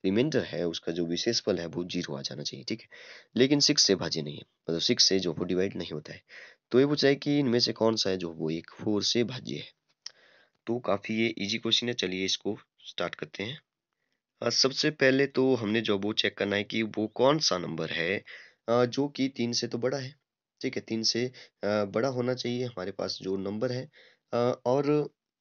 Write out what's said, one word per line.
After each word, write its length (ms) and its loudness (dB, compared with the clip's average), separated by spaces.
रिमाइंडर 360 2
है, 260 -2
उसका 260 -4
जो 140 -2
भी 100 -2
शेषफल 420 0
है, 80 -6
वो 180 -6
ज़ीरो 320 -6
आ 60 -8
जाना 200 -8
चाहिए, 220 -10
ठीक 160 -6
है। 80 -20
लेकिन 240 6
सिक्स 220 6
से 120 4
भाज्य 280 -2
नहीं 140 -8
है, 60 -14
मतलब 100 0
सिक्स 240 4
से 140 4
जो 140 -2
वो 120 -6
डिवाइड 320 0
नहीं 160 -6
होता 200 -10
है। 100 -20
तो 100 6
ये 60 8
पूछा 220 4
है 60 6
कि 240 0
इनमें 220 4
से 120 2
कौन 240 2
सा 140 0
है 60 0
जो 140 -4
वो 200 -4
एक 200 -6
फ़ोर 320 -2
से 220 2
भाज्य 320 -8
है। 160 -12
तो 120 -2
काफ़ी 360 -2
ये 240 2
ईजी 200 -4
क्वेश्चन 300 0
है, 60 -2
चलिए 300 -2
इसको 340 -2
स्टार्ट 360 -6
करते 280 -10
हैं। 180 -8
अ, 80 0
सबसे 400 2
पहले 360 4
तो 280 2
हमने 260 2
जो 180 2
वो 140 -2
चेक 260 0
करना 180 2
है 80 0
कि 180 -2
वो 240 -2
कौन 320 4
सा 200 0
नंबर 320 -4
है, 340 -2
अ, 160 4
जो 240 0
कि 200 -2
तीन 240 -4
से 160 -2
तो 100 -4
बड़ा 200 -2
है, 220 -12
ठीक 140 -6
है, 60 -6
तीन 200 -4
से, 240 0
अ, 200 2
बड़ा 240 -2
होना 260 -2
चाहिए 300 -4
हमारे 280 -6
पास 300 -6
जो 140 -2
नंबर 360 -2
है, 180 -8
अ, 340 2
और 480 2